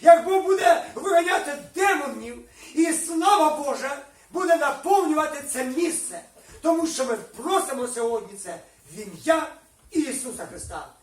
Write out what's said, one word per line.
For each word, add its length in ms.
як 240
Бог 200
буде 500
виганяти 640
демонів, 680
і 180
слава 640
Божа 420
буде 260
наповнювати 960
це 120
місце, 580
тому 240
що 180
ми 120
просимо 720
сьогодні 500
це 200
в 80
ім'я 460
Ісуса 560
Христа. 420